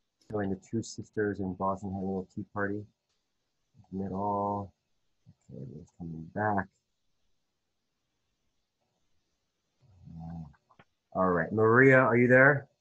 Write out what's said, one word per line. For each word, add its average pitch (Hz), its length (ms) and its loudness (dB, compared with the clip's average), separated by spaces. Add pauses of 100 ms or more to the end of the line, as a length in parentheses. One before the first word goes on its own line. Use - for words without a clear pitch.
(300)
showing 104 200 -4
the 95 100 -6 (100)
two 113 140 -4
sisters 104 560 -6
in 92 140 -4
Boston 95 380 -6
having 95 320 -6
a - 80 -20
tea - 120 -10 (100)
party. 104 300 -4 (1080)
Isn't 95 140 -6
it 92 60 -8
all? 101 600 -4 (800)
Okay, 67 120 -14 (100)
we're 78 80 -16 (160)
coming 82 340 -12
back. 104 360 -2 (3500)
Uh, - 1000 -16
all 92 120 2
right, 85 200 0
Maria, 120 480 6
are 120 180 4
you 123 120 4
there? 131 400 6 (120)